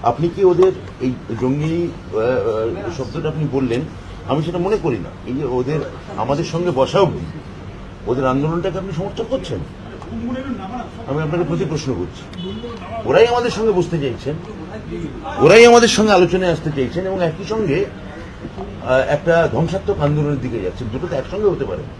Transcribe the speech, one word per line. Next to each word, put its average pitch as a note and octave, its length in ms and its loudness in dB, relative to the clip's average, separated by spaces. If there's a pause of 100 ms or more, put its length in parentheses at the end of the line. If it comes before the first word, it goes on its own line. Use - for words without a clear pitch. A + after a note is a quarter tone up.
আপনি C#3+ 320 2
কি G3 100 2
ওদের F3+ 260 6 (300)
এই B2+ 120 0 (280)
জঙ্গি, D#3 460 0
আহ, G2 300 -6
আহ, A2+ 800 0
শব্দটা C3 300 -4
আপনি D#3 240 -2
বললেন, B2+ 300 0 (460)
আমি D3 160 0
সেটা E3+ 140 -4
মনে G3 260 0
করি C3 140 0
না। F2 120 -8 (180)
এই A#2+ 60 -6
যে C#3+ 120 -2
ওদের B2+ 340 0 (380)
আমাদের B2 260 0
সঙ্গে - 280 -2
বসা C3+ 280 2
অবধি - 400 0 (680)
ওদের B2+ 180 0
আন্দোলনটাকে D#3 520 0
আপনি F#3+ 200 -6
সমর্থন G3 320 -6
করছেন, A#3 300 -4 (1500)
আমি C#3+ 140 -2
আপনাকে E3 220 0
প্রতি E3+ 220 -2
প্রশ্ন C#3+ 280 -4
করছি। F2+ 540 -8 (580)
ওরাই E3+ 220 6
আমাদের A#3+ 240 2
সঙ্গে A3 200 2
বসতে E3+ 280 0
চাইছেন, C3 360 -4 (1040)
ওরাই G3 260 12
আমাদের A#3 220 10
সঙ্গে G#3+ 240 4
আলোচনায় F#3 400 4
আসতে D#3 240 -2
চাইছেন C#3 300 -2
এবং F#3+ 180 -2
একই E3 260 -4
সঙ্গে, G#3 360 0
আহ, - 1080 -10 (160)
একটা E3 440 2
ধ্বংসাত্মক D#3+ 480 0
আন্দোলনের D3 420 2
দিকে A#2 180 -4
যাচ্ছেন। F#2+ 280 -4
দুটো C3 200 -6
তো D#3+ 80 -4
একসঙ্গে F#3+ 320 -2
হতে C#3+ 180 0
পারে F2+ 120 -6
না। - 220 -10